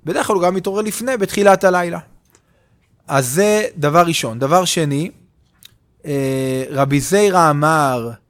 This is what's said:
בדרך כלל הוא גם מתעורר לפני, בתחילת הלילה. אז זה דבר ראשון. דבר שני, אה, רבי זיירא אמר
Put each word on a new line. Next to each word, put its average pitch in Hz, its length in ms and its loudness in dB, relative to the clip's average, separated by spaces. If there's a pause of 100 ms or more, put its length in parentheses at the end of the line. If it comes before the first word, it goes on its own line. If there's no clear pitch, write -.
בדרך 269 220 -4
כלל 214 80 2
הוא 175 80 0
גם 180 120 2
מתעורר 196 260 -4
לפני, 233 360 -4
בתחילת 196 460 2
הלילה. 175 360 0 (1080)
אז 139 200 0
זה 208 380 0 (120)
דבר 151 240 2
ראשון. 139 380 -2
דבר 165 260 2
שני, 151 460 -2 (960)
אה, 135 640 -4
רבי 139 300 0
זיירא 185 500 4
אמר 143 600 0 (180)